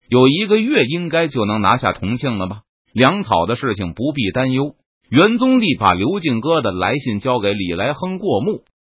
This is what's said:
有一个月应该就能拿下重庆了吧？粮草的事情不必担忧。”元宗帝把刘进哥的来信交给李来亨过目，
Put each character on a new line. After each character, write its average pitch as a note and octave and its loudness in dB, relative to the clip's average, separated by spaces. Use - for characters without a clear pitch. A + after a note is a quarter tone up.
有 B2+ 6
一 F3 2
个 G#3 4
月 A3+ 0
应 E3 -4
该 E3 0
就 B2+ -2
能 G#2+ -2
拿 G2+ 2
下 A#2 0
重 G#2+ -6
庆 A#2+ -4
了 F#2 -4
吧？ G2+ -10
粮 C3 2
草 F2 0
的 A2 -2
事 A#2 -4
情 F2+ -6
不 C3 -4
必 A#2+ -4
担 B2+ -2
忧。” C3+ -2
元 G3 4
宗 C4 2
帝 F3+ 2
把 F#2+ 4
刘 B2 0
进 B2+ -2
哥 D#3 0
的 G#2+ -2
来 F#2 -2
信 B2+ -4
交 B2 -2
给 G2+ 0
李 F#2 -4
来 G#2+ -2
亨 F#3 -8
过 D#3 -2
目， G#3+ -4